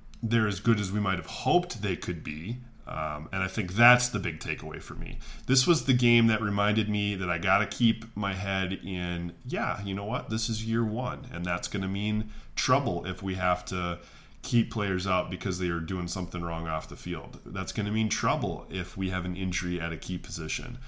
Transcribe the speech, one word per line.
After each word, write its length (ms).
they're 240
as 120
good 200
as 120
we 80
might 180
have 100
hoped 540
they 160
could 260
be. 360
Um, 440
and 100
I 60
think 260
that's 360
the 100
big 200
takeaway 420
for 140
me. 240
This 200
was 200
the 80
game 340
that 140
reminded 480
me 260
that 140
I 80
gotta 300
keep 380
my 160
head 400
in, 500
yeah, 380
you 100
know 100
what? 260
This 200
is 160
year 180
one, 480
and 140
that's 220
gonna 200
mean 440
trouble 500
if 180
we 120
have 300
to 340
keep 300
players 360
out 220
because 300
they 100
are 100
doing 280
something 360
wrong 240
off 220
the 80
field. 480
That's 260
gonna 200
mean 180
trouble 600
if 280
we 140
have 120
an 140
injury 420
at 140
a 40
key 200
position 720